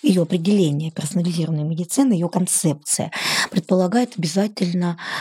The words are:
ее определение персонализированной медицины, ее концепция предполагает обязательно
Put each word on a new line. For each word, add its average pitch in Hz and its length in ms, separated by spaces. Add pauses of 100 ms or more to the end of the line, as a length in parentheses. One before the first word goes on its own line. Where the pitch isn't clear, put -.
ее 185 200
определение 165 680
персонализированной 165 720
медицины, 180 500
ее 170 140
концепция - 840 (400)
предполагает 185 680
обязательно 175 800 (220)